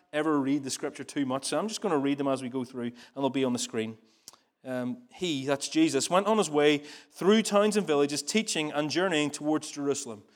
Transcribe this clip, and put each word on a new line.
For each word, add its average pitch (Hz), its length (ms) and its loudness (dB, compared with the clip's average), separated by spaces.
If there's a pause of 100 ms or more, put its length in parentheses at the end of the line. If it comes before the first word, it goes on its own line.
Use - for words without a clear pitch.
(140)
ever 151 260 2
read 139 240 0
the 131 60 -8
scripture 139 340 -8
too 143 220 -4
much, 131 220 -4
so 147 120 -2
I'm 196 80 -2
just 220 140 -8
gonna 175 160 0
read 139 200 0
them 139 120 -2
as 135 120 -2
we 127 60 -8
go 127 160 -6
through, 120 220 -8
and 120 80 -6 (240)
they'll 135 120 0
be 135 140 0
on 127 80 2
the 123 80 -2
screen. 113 380 -6 (680)
Um, 123 360 -6 (140)
he, 147 320 -4
that's 139 220 -2
Jesus, 143 420 2
went 190 180 2
on 220 100 4
his 185 120 2
way 147 340 4 (280)
through 214 300 4
towns 208 360 2
and 190 80 2
villages, 143 360 2
teaching 170 500 -2
and 147 180 -2
journeying 151 420 0
towards 151 400 -2
Jerusalem. 127 520 -4 (120)